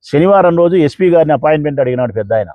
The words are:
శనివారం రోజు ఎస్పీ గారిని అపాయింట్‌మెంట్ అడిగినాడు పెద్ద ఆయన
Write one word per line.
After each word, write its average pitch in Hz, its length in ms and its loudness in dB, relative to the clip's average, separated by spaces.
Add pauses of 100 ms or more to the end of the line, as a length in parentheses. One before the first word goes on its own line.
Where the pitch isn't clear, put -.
(120)
శనివారం 175 460 2
రోజు 170 180 2
ఎస్పీ 180 340 0
గారిని 160 240 2
అపాయింట్‌మెంట్ 147 460 -2
అడిగినాడు 127 340 -2
పెద్ద 107 200 -4
ఆయన 101 220 -4